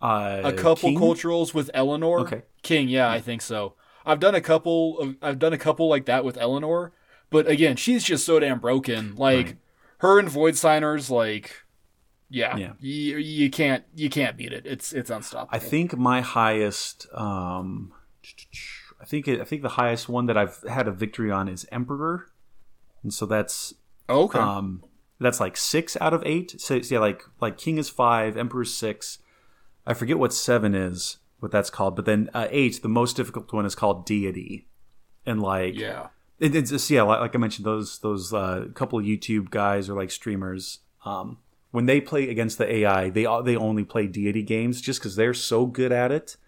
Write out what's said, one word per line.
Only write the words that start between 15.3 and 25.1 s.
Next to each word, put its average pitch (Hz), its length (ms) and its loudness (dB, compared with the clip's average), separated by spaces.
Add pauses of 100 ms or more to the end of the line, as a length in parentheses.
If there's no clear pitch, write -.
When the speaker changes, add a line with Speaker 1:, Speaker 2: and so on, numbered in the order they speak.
Speaker 1:
I 113 80 -2
think 160 380 -2
my 123 240 2
highest, 110 920 0
um, 95 800 -6 (1080)
I - 60 -20
think 147 220 -6
it, 123 120 0
I 113 40 -8
think 147 180 -8
the 123 80 -4
highest 117 400 0
one 123 160 0
that 113 100 2
I've 101 320 2
had 120 200 -2
a 101 40 -2
victory 107 380 -4
on 98 180 -2
is 92 240 -10
Emperor, 143 560 -6 (720)
and 110 120 -8
so - 100 -6
that's - 480 -2 (380)
Speaker 2:
Oh, 143 140 6
okay. 127 160 2
Speaker 1:
um, 98 440 -2 (340)